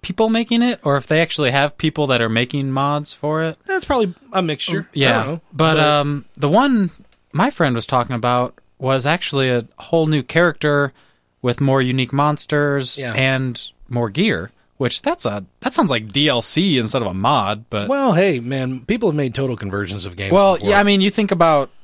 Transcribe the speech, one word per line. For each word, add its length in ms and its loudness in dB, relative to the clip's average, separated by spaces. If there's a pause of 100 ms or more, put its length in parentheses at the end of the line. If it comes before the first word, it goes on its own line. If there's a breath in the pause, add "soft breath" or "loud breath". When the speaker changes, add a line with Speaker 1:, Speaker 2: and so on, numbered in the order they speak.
Speaker 1:
people 260 0
making 340 2
it 220 0
or 120 4
if 120 -4
they 120 4
actually 300 0
have 280 2
people 300 0
that 120 4
are 80 2
making 420 -2
mods 420 -2
for 300 -4
it. 240 -6
Speaker 2:
That's 180 -4
probably 300 0 (180)
a 100 0
mixture. 500 -4
Speaker 1:
Yeah, 160 2
Speaker 2:
I 160 2
don't 100 -6
know. 60 -12 (120)
Speaker 1:
but, 220 2
Speaker 2:
But 60 2
Speaker 1:
um, 440 2 (120)
the 120 -2
one 420 2 (420)
my 180 0
friend 240 0
was 120 -4
talking 280 0
about 400 0 (240)
was 260 -2
actually 460 0
a 160 0 (120)
whole 280 0
new 160 2
character 680 0 (500 soft breath)
with 180 -2
more 220 2
unique 300 0
monsters 840 0
Speaker 2:
Yeah. 180 -8
Speaker 1:
and 460 -2 (280)
more 220 -2
gear, 420 -2 (240)
which 260 -2
that's 220 -4
a, 200 -4 (160)
that 140 -4
sounds 160 2
like 220 -4
D 160 2
L 140 0
C 360 0
instead 240 0
of 60 -2
a 60 -6
mod, 560 0
but 180 -4
Speaker 2:
Well, 240 0
hey, 260 2
man, 420 -6
people 280 -2
have 80 0
made 180 -2
total 220 -2
conversions 500 -6
of 100 -12
games 160 -2
Speaker 1:
Well, 220 4
Speaker 2:
before. 160 -2
Speaker 1:
yeah, 80 6
I 60 4
mean, 160 4
you 100 2
think 220 -2
about 380 2 (140)